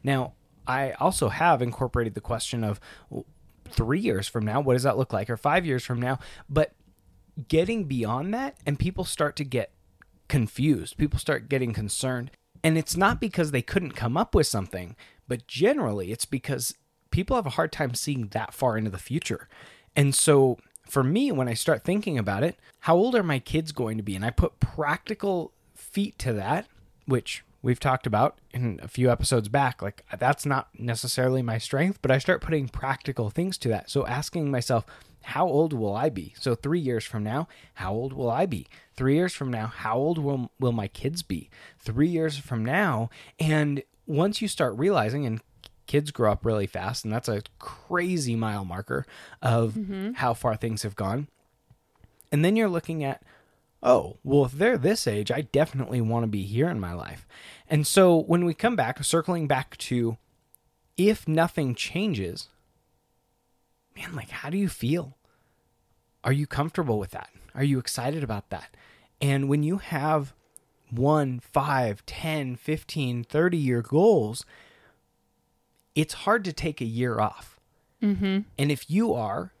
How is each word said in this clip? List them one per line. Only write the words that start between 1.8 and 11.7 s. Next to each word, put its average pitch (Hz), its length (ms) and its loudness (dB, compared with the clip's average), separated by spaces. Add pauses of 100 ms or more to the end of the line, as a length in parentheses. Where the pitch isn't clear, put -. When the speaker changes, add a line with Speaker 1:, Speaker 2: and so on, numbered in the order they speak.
Speaker 1:
the - 40 -6
question 113 460 -4
of, 104 160 -2 (280)
w-, - 140 -10 (460)
three 127 320 0
years 101 260 0
from 113 160 -2
now, 107 160 0
what 135 140 2
does 123 100 2
that 127 140 2
look 131 160 -2
like? 104 160 -2
Or 117 80 -4
five 170 280 0
years 131 200 -2
from 120 160 -4
now? 127 180 -2 (300)
But 151 240 0 (720)
getting 180 380 2
beyond 131 480 -2
that, 269 320 -6
and 143 120 0
people - 280 -2
start - 320 -2
to 147 80 -4
get 123 260 -4 (560)
confused. 127 720 0
People 151 220 0
start 127 280 -2
getting 127 240 0